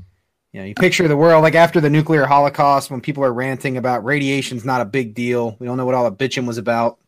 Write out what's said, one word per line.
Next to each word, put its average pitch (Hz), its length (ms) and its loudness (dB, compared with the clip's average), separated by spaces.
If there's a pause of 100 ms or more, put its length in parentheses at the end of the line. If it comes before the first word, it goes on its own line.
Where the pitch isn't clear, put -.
(520)
you - 80 -18
know, 95 60 -12
you 104 100 -14
picture 180 320 0
the 147 80 2
world, 160 280 6
like, 156 120 4
after 165 240 4
the 151 100 2
nuclear 151 360 2
holocaust, 143 680 2
when 131 80 -8
people 139 240 -6
are 131 80 2
ranting 131 460 -6
about 123 260 -4
radiation's 135 600 -4
not 127 160 -2
a 113 40 -2
big 113 280 -6
deal. 120 460 -4
We 123 80 -12
don't 123 100 -6
know 127 80 -4
what 127 100 0
all 123 140 2
the 98 60 -12
bitching 131 300 -4
was 117 120 -6
about. 117 400 -2 (100)